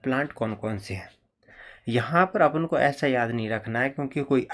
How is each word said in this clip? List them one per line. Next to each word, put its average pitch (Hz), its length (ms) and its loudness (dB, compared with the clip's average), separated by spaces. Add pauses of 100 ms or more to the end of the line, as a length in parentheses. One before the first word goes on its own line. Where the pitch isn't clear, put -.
प्लांट 135 300 -2
कौन 110 220 -2
कौन 107 240 -4
से 98 160 -8
हैं। 92 140 -10 (800)
यहाँ 127 380 2
पर 190 160 0
अपन 160 240 2
को 156 120 0
ऐसा 139 280 2
याद 120 240 2
नहीं 113 200 -2
रखना 113 300 -2
है 135 100 0
क्योंकि 143 320 -4
कोई 135 320 2